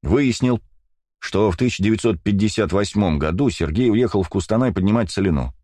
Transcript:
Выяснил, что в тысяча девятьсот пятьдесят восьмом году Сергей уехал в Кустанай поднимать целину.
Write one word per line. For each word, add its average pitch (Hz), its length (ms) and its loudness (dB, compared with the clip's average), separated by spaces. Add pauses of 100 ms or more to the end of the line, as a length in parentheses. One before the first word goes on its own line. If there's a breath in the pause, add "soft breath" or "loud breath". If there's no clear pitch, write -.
Выяснил, 123 600 0 (560)
что 104 320 0
в 90 60 -2
тысяча 123 260 0
девятьсот 110 400 0
пятьдесят 104 500 0
восьмом 98 460 0
году 87 320 0
Сергей 87 400 0
уехал 107 320 0
в 87 60 -4
Кустанай 110 440 -2
поднимать 101 380 0
целину. 76 420 -2 (120)